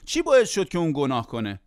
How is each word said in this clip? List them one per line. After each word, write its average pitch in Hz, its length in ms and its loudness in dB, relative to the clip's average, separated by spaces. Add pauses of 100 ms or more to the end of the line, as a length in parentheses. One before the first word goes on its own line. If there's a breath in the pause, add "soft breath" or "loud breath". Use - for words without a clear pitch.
چی - 160 -2
باعث 269 280 4
شد 190 200 -4
که 180 80 -6
اون 170 180 0
گناه 131 320 -2
کنه؟ 104 400 -8